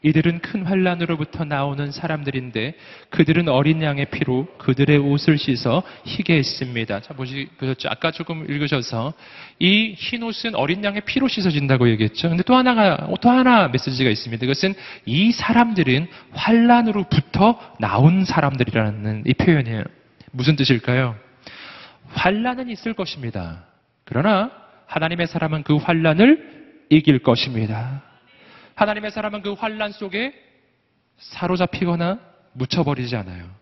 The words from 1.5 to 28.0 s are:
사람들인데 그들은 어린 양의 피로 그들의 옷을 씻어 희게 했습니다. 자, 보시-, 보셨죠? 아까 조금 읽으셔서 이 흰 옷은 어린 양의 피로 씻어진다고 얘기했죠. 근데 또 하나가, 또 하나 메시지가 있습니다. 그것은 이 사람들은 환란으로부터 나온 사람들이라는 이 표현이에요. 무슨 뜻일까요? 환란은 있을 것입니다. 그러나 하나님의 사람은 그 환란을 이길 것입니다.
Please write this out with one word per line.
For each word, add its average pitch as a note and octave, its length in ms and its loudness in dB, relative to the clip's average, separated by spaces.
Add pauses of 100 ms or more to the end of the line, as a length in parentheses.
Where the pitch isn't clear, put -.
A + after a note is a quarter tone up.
사람들인데 C#3 840 -6 (380)
그들은 E3 400 2
어린 D3+ 320 2
양의 C#3+ 240 -2
피로 C3 400 -4 (100)
그들의 C#3 400 2
옷을 C#3+ 400 2
씻어 C3+ 460 -2 (240)
희게 - 320 -2
했습니다. A#2+ 600 -6
자, - 120 -20
보시-, C3 360 -10 (100)
보셨죠? C3 320 -6
아까 - 200 -4
조금 D#3+ 400 -10
읽으셔서 C#3 640 -4 (460)
이 G#3 400 2
흰 A#3 240 -8
옷은 A3+ 320 -8
어린 E3+ 280 -2
양의 G3+ 220 -4
피로 C4 240 -2
씻어진다고 C#3 600 2
얘기했죠. A2 400 -2
근데 F3 140 0
또 B3+ 100 4
하나가, G#3+ 540 2 (120)
또 A#3 80 4
하나 B3 400 6
메시지가 B2+ 400 0
있습니다. A2 320 -2
그것은 C#3 320 0 (320)
이 F3+ 280 2
사람들은 F#3 760 2 (260)
환란으로부터 A3+ 1300 2 (200)
나온 C#3 460 4
사람들이라는 A2 1000 -2
이 C3+ 80 2
표현이에요. A#2+ 480 2 (500)
무슨 C3 240 2
뜻일까요? B2+ 580 2 (1000)
환란은 A#3+ 560 -2
있을 A3 240 -8
것입니다. G#2 680 -10 (400)
그러나 G3+ 460 0 (360)
하나님의 E3 400 -2
사람은 D#3 380 -4
그 D3+ 120 2
환란을 E3 720 4 (400)
이길 D3+ 300 6
것입니다. A#2+ 840 -2 (720)